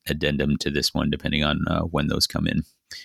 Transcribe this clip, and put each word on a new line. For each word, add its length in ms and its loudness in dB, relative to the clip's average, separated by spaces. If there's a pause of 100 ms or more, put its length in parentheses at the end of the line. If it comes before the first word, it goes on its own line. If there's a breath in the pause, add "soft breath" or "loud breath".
addendum 520 0
to 120 -2
this 220 0
one, 160 0
depending 340 0
on, 240 0
uh, 140 2
when 260 0
those 180 0
come 220 0
in. 160 0 (420 loud breath)